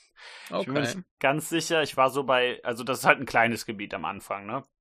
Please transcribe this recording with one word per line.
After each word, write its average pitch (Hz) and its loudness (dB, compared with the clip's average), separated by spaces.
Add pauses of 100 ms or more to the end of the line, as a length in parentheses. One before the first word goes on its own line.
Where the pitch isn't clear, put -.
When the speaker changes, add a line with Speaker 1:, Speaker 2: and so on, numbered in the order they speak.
(600)
Speaker 1:
Ich 190 -6
bin 131 -4
mir 147 0
Speaker 2:
Okay. - -2
Speaker 1:
nicht 185 -10 (140)
ganz 147 2
sicher, 160 2
ich - -4
war 131 4
so 139 0
bei, 123 2
also 120 -4
das 123 -2
ist - -4
halt 139 8
ein 131 -6
kleines 117 2
Gebiet 101 -8
am 87 -6
Anfang, 101 -8
ne? 123 -6 (180)